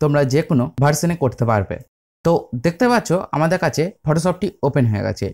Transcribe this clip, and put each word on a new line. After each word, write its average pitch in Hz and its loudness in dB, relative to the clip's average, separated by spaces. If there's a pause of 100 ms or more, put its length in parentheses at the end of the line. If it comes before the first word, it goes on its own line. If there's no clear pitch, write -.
তোমরা 147 2 (100)
যে 143 2
কোনো 135 2 (180)
ভার্সনে 151 2
করতে 127 -2
পারবে। 101 0 (500)
তো 165 4 (320)
দেখতে 170 0
পাচ্ছ 233 0 (260)
আমাদের 165 2
কাছে 151 0 (240)
Photoshop-টি 175 0 (200)
ওপেন 139 2
হয়ে 101 0
গেছে। 101 -4